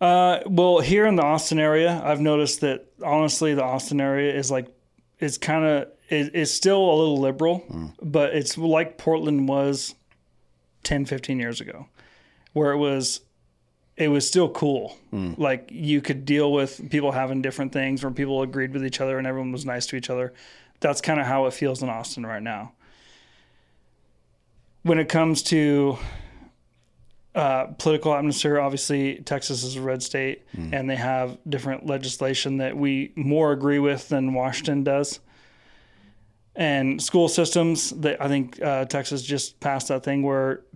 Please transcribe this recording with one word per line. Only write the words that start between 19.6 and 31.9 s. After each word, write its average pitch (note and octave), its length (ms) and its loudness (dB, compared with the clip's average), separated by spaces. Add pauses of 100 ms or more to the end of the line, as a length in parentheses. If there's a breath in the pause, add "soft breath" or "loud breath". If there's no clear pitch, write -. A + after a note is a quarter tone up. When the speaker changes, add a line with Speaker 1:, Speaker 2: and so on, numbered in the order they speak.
Speaker 1:
nice B2 220 -6
to - 80 -8
each B2+ 140 -8
other. B2+ 240 -4 (480 loud breath)
That's C#3+ 180 0
kinda D3+ 240 0
how C3+ 220 2
it B2+ 80 0
feels C3 280 -2
in C3 80 -4
Austin A2+ 360 -8
right A2 180 -8
now. A2 300 -10 (2000 soft breath)
When E3 160 4
it D#3 100 0
comes D#3+ 340 2
to, C#3+ 540 2 (1400 loud breath)
uh, C3+ 320 0 (140)
political D#3 340 2
atmosphere, D3 460 2
obviously C#3 560 -2 (100)
Texas C3+ 380 -4
is C3 140 -8
a C3 40 -8
red C3 220 -4
state, C3+ 400 -6 (120)
Speaker 2:
Mm. E2 180 -8
Speaker 1:
and C3+ 160 -4
they C3+ 80 -2
have B2+ 400 -4 (120)
different C3+ 380 -6
legislation C3+ 680 -4